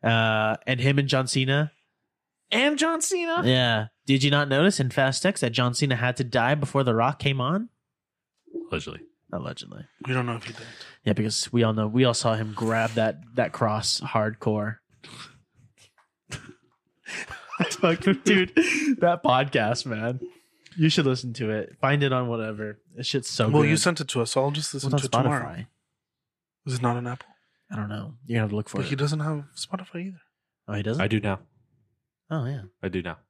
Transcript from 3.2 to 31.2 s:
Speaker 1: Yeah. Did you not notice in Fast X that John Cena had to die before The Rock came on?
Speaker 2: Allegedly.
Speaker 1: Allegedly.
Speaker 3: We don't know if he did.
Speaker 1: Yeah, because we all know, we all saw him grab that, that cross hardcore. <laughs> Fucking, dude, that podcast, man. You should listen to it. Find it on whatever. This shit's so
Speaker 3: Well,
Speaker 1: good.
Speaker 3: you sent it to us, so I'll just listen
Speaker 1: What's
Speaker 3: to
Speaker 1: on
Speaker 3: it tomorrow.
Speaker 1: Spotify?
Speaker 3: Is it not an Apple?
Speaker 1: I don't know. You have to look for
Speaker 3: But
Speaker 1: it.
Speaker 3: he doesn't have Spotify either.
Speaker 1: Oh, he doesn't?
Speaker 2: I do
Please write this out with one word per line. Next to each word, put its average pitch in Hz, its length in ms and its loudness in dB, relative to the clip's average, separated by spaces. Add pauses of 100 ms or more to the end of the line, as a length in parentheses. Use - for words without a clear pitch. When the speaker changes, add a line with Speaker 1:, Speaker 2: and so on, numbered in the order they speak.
Speaker 1:
Yeah. 120 440 2 (180)
Did 139 160 4
you 143 80 4
not 143 180 2
notice 143 320 2
in 131 120 0
Fast 131 340 2
X 190 160 0
that 117 120 0
John 123 200 2
Cena 135 220 0
had 123 220 0
to 135 60 -2
die 120 300 2
before 139 300 0
The 123 100 2
Rock 117 240 2
came 139 240 0
on? 180 280 -2 (1000)
Speaker 2:
Allegedly. 78 300 -8 (320)
Speaker 1:
Allegedly. - 540 -10 (220)
Speaker 3:
We 131 60 -2
don't 127 140 -2
know 120 80 -4
if 113 80 -12
he 113 100 -14
did. - 80 -16 (420)
Speaker 1:
Yeah, 107 100 0
because - 380 -2
we 117 120 4
all 110 100 2
know, 107 140 0
we 123 180 2
all 120 80 2
saw 113 220 0
him 107 180 -4
grab 113 380 0
that, 110 300 0 (160)
that 110 160 0
cross 110 480 -2
hardcore. 110 760 -2 (1500)
<laughs> - 80 -12 (1400)
Fucking, 185 440 2
dude, 185 300 4 (460)
that 175 240 2
podcast, 123 640 2
man. 117 340 -4 (580)
You 160 120 4
should 156 160 2
listen 127 280 0
to 110 180 -4
it. 107 300 -6
Find 143 220 4
it 139 100 2
on 127 140 0
whatever. 110 520 -6 (160)
This 123 120 -10
shit's 127 220 -2
so 113 200 0
Speaker 3:
Well, 147 140 6
Speaker 1:
good. 147 60 4
Speaker 3:
you 156 80 4
sent 165 240 2
it 143 80 -6
to 123 120 0
us, 113 100 -2
so 135 120 2
I'll 143 80 0
just 147 220 -6
listen 135 180 -2
Speaker 1:
What's 139 160 0
Speaker 3:
to 123 100 0
Speaker 1:
on 123 40 4
Speaker 3:
it - 20 4
tomorrow. 131 220 0 (100)
Speaker 1:
Spotify? - 120 -12 (1000)
Speaker 3:
Is 135 100 -6
it 120 60 -4
not 120 160 0
an 120 100 -6
Apple? 123 200 -10 (440)
Speaker 1:
I 202 40 -10
don't 107 140 -6
know. 104 260 -10 (100)
You 117 140 -2
have 107 100 0
to 104 60 -4
look 107 140 -6
for - 80 -8
Speaker 3:
But 127 100 -2
Speaker 1:
it. - 20 -8
Speaker 3:
he 139 60 -2
doesn't 147 240 -2
have 151 260 -4 (100)
Spotify 185 520 -10
either. 180 140 -16 (460)
Speaker 1:
Oh, 107 60 -6
he 104 100 -4
doesn't? 117 180 -2
Speaker 2:
I 139 60 2
do 107 120 2